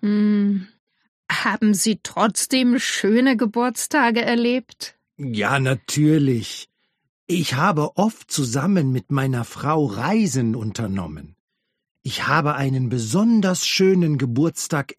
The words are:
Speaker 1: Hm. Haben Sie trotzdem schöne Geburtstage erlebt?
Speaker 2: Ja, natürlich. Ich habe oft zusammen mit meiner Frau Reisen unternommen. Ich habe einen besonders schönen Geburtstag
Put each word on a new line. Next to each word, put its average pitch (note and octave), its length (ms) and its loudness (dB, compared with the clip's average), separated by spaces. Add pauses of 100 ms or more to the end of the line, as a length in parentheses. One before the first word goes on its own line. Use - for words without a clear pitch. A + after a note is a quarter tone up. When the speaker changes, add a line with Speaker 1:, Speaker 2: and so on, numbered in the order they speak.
Speaker 1:
Hm. G#3 640 0 (640)
Haben G#3+ 440 0
Sie G3+ 280 0
trotzdem B3 760 0
schöne A#3 580 2
Geburtstage A#3 840 0
erlebt? A#3+ 720 -2 (220)
Speaker 2:
Ja, B2 420 -2
natürlich. C3+ 1120 0 (560)
Ich F3 260 -2
habe D3+ 460 0
oft G#3+ 320 -2
zusammen C#3 600 0
mit B2+ 180 -4
meiner C3 340 -2
Frau D3+ 400 -2
Reisen B2+ 720 0
unternommen. F#2+ 800 -6 (680)
Ich - 220 -6
habe D3 300 0
einen C3 320 -2
besonders F#3 760 0
schönen F3+ 540 2
Geburtstag C#3 800 -2